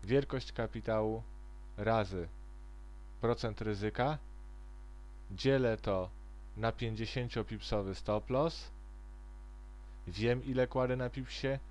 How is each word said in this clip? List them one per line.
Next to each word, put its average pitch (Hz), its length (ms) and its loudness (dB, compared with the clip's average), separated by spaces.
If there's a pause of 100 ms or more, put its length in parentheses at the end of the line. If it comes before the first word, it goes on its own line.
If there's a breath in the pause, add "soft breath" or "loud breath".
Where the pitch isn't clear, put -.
Wielkość 131 480 2
kapitału 110 720 0 (540)
razy 101 500 4 (960)
procent 113 400 2
ryzyka, 107 560 2 (1120)
dzielę 123 460 6
to 95 320 2 (480)
na 113 140 4
pięćdziesięciopipsowy 110 1200 0
stop 104 340 0
loss, 143 420 2 (1400 loud breath)
wiem, 117 360 4
ile 127 240 4
kładę 127 280 4
na 123 140 0
pipsie 131 380 -4 (240)